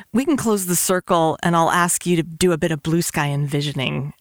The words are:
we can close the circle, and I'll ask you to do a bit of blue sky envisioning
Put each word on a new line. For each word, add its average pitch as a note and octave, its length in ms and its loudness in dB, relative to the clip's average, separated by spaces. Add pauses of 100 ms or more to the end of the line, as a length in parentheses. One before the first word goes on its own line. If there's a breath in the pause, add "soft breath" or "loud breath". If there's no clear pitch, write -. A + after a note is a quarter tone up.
(140 loud breath)
we C4 120 0
can D#4 120 2
close G#3 300 0
the F3 100 0
circle, F3 640 2
and E3+ 120 2
I'll E3 160 4
ask F3 360 0
you F3 100 2
to D#3+ 60 2
do E3+ 300 0
a D#3+ 60 0
bit E3 140 0
of D3+ 100 -4
blue E3 200 0
sky D3 260 -2
envisioning C#3+ 920 -4